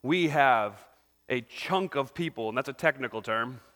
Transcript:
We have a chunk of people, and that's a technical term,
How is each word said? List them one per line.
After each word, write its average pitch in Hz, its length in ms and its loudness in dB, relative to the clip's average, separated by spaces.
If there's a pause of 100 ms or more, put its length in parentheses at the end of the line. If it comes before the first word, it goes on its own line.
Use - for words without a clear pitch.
We 165 280 2
have 127 440 4 (540)
a 123 140 -2
chunk 185 540 -4
of 139 180 -2
people, 117 360 -4
and 113 80 -2
that's 139 120 -4
a 127 40 -10
technical 135 480 -2
term, 117 400 -4 (140)